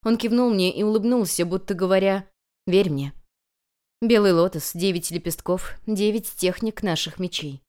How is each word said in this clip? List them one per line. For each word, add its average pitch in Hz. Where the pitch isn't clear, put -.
Он 226
кивнул 240
мне 185
и 185
улыбнулся, 214
будто 190
говоря: 190
«Верь 185
мне». 139
Белый 214
лотос, 165
девять 175
лепестков, 170
девять 208
техник 214
наших 165
мечей. 151